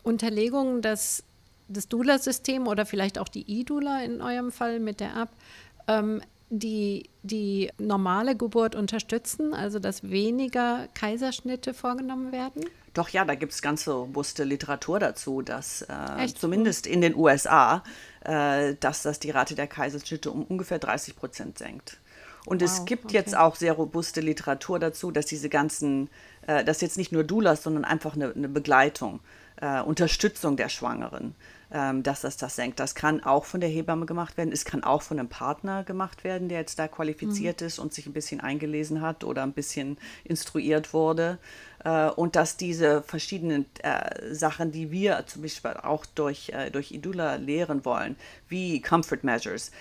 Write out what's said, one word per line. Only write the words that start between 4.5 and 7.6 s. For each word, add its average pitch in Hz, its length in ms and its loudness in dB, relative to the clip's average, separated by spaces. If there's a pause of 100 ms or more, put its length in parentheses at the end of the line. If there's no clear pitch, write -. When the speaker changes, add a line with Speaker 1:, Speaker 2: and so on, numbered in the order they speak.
Speaker 1:
Fall 233 280 -2
mit 214 200 -2
der 202 160 -4
App, 226 140 -2 (580)
ähm, 214 340 2 (280)
die, 214 640 -2 (100)
die 196 560 0